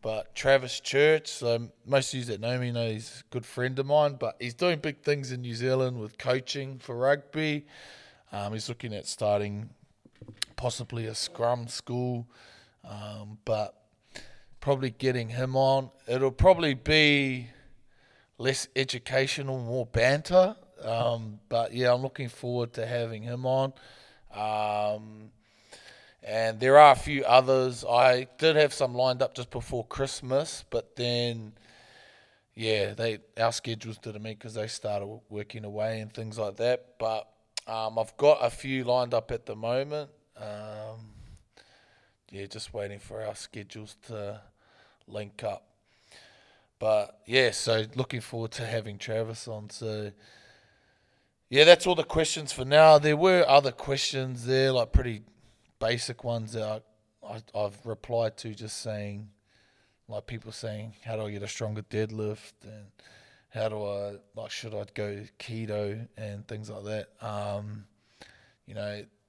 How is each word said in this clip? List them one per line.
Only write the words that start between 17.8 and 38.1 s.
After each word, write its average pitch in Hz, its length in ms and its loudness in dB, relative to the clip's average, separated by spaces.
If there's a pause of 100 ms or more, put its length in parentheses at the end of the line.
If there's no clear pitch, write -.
less 127 360 -2
educational, 131 840 -2
more 120 280 -4
banter. 156 720 4 (260)
Um, 113 680 -2
but 117 240 0
yeah, 123 200 4
I'm 123 100 2
looking 135 260 -8
forward 123 460 -4
to 113 120 -6
having 117 360 -4
him 120 240 -8
on. 135 260 0 (600)
Um, 107 1000 -2 (920)
and 110 360 -2
there 131 200 8
are 147 140 12
a 127 40 8
few 139 280 -4
others. 127 600 4
I 127 420 4 (120)
did 156 180 4
have 151 180 4
some 127 200 -2
lined 127 280 2
up 123 120 -2
just 123 160 -10
before 120 360 -6
Christmas, 135 840 -4
but - 260 -6
then, 120 560 -2 (1040)
yeah, 107 400 0
they, 113 240 -2 (200)
our 113 140 2
schedules 113 460 -8
didn't 107 240 -12
meet 110 180 -12
'cause 113 140 -14
they 110 120 -4
started 104 380 -6
w-, 110 240 -12
working 107 360 -10
away 107 360 -4
and 107 120 -12
things 110 260 -10
like 101 180 -4
that. 123 420 -2
But, 110 300 -4 (380)
um, 113 320 -4
I've - 180 -4